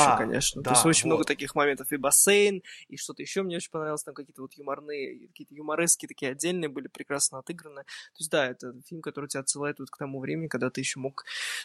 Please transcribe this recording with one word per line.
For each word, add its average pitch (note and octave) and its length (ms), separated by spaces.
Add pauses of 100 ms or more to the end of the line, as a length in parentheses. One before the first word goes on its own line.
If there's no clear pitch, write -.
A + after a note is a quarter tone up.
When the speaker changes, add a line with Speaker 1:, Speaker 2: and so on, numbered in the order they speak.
Speaker 1:
ещё, B2+ 140
конечно. A2+ 460
То B2+ 100
есть A#2+ 100
Speaker 2:
да, E3 60
Speaker 1:
очень D#3+ 180
много D#3+ 120
Speaker 2:
вот. D#3 80
Speaker 1:
таких C#3+ 280
моментов, C#3+ 360
и D3 60
бассейн, G3 640 (280)
и - 80
что-то - 260
ещё G3 200
мне F3 140
очень - 140
понравилось, D3+ 320
там C#3+ 100
какие-то C3+ 280
вот C3+ 120
юморные, C#3+ 760
какие-то - 280
юморески D#3 520
такие - 240
отдельные E3 380
были, C3 180
прекрасно C#3+ 520
отыграны. D3+ 440
То - 360
есть D#3+ 120
да, D3 160
это B2+ 260 (140)
фильм, E3 140
который C#3+ 260
тебя C#3 140
отсылает C#3+ 380
вот C3+ 100
к - 80
тому C#3 220
времени, D3+ 280
когда C3 220
ты C3+ 120
ещё - 180
мог C3 260 (400)